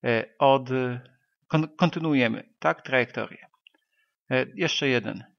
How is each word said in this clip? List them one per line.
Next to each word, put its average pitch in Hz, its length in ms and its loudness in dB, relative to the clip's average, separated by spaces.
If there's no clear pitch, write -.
E, 117 200 0
od, 135 300 4
kon-, 156 280 0
kontynuujemy, 147 800 0
tak, 160 240 -2
trajektorię. 123 640 -4
E, 127 240 0
jeszcze 147 340 -2
jeden. 110 360 -2